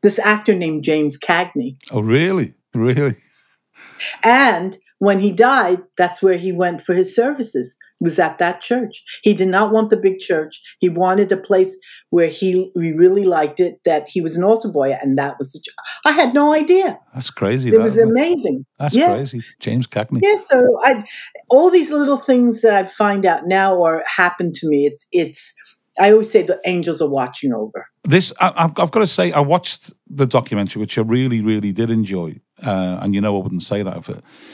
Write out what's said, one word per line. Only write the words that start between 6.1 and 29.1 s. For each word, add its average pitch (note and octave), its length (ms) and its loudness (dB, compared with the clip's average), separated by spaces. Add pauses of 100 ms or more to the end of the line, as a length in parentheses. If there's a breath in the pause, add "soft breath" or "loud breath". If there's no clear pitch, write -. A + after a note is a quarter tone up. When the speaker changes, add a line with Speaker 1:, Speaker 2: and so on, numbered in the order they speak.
Speaker 1:
where F#3 160 2
he F#3 140 -6
went F3 300 -4
for F#3+ 120 -4
his F#3 220 0
services. A#3+ 600 -4 (220 soft breath)
It - 40 -4
was E3 160 -2
at D#3+ 180 0
that F3 240 -2
church. A#3+ 420 -6 (200 loud breath)
He G#3 100 4
did F#3+ 140 0
not G3+ 240 2
want A3 180 2
the A3 80 4
big F#3+ 220 0
church. D#3 420 -4 (180 loud breath)
He F3+ 100 2
wanted F#3 420 0
a F#3+ 60 0
place F#3+ 400 0 (320 loud breath)
where E3+ 180 2
he, F#3 480 -2
he E3 160 -2
really F#3 320 4
liked D#3+ 360 0
it, F3 240 -2
that D#3 260 0
he F#3 120 -4
was D#3+ 160 -4
an F3 60 -2
altar A3 260 2
boy, C#3 220 0
and C3+ 260 -2
that C#3 220 -4
was C#3 140 -8
the - 60 -14
ch-, - 160 -18 (300 loud breath)
I D4+ 60 4
had D4 220 2
no D4 200 4
idea. E4+ 460 2 (140)
Speaker 2:
That's - 180 -10
crazy, B2 380 -2
Speaker 1:
It A3 80 6
Speaker 2:
that, - 40 6
Speaker 1:
was A#2 120 0
Speaker 2:
isn't A3+ 140 4
it? A3 40 2
Speaker 1:
amazing. A#3+ 540 -2 (120)
Speaker 2:
That's D3 180 -4
Speaker 1:
Yeah. E4+ 200 4
Speaker 2:
crazy. B2+ 260 -8 (180)
James A#2+ 280 -4
Cagney. - 340 -4
Speaker 1:
Yeah, G#4 140 4
so E4+ 220 0 (260)
I, A#3+ 200 2 (460 loud breath)
all D#4+ 220 6
these F4+ 180 4
little C#4+ 280 0
things B3 440 2
that A3 120 4
I G3 100 2
find G3+ 420 -2
out E3+ 220 0
now F#3+ 280 2
or E3 300 2
happen F3 480 -2
to D#3+ 140 -6
me, C#3+ 180 2
it's, C#3+ 260 -4
it's... - 440 -4 (440 soft breath)
I G3 120 6
always G#3+ 180 4
say G3 140 2
the F3+ 220 -4
angels E3+ 360 -2
are D3+ 80 0
watching C3+ 440 -4
over. A2 340 -10 (160)
Speaker 2:
This, F3 360 2
I, F#3 160 2
I've, E3 220 0
I've F3 140 0
gotta G#3+ 160 2
say, F3 240 0